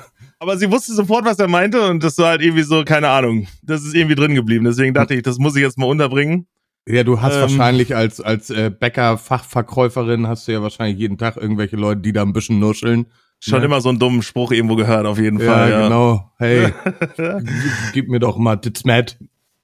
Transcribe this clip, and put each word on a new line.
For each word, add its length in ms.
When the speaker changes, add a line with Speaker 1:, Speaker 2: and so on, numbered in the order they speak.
Speaker 1:
Aber 180
sie 140
wusste 220
sofort, 300
was 140
er 100
meinte 400
und 160
das 140
war 120
halt 120
irgendwie 220
so, 200
keine 260
Ahnung, 360
das 220
ist 100
irgendwie 220
drin 180
geblieben. 320
Deswegen 300
dachte 180
ich, 80
das 160
muss 180
ich 60
jetzt 160
mal 80
unterbringen. 600
Speaker 2:
Ja, 160
du 180
hast 140
Speaker 1:
Ähm. 60
Speaker 2:
wahrscheinlich 540
als, 240
als, 300
äh, 220
Bäcker-Fachverkäuferin 880
hast 200
du 40
ja 100
wahrscheinlich 380
jeden 180
Tag 200
irgendwelche 380
Leute, 260
die 120
da 80
ein 120
bisschen 260
nuscheln, 480
Speaker 1:
Schon 200
Speaker 2:
ne? 60
Speaker 1:
immer 160
so 80
einen 100
dummen 220
Spruch 320
irgendwo 240
gehört, 280
auf 140
jeden 200
Speaker 2:
Ja, 60
Speaker 1:
Fall, 260
ja. 120
Speaker 2:
genau. 540
„Hey, 360
Speaker 1:
<laughs> 220
Speaker 2:
gib, 540
gib 160
mir 100
doch 180
mal 180
das 300
Met.“ 320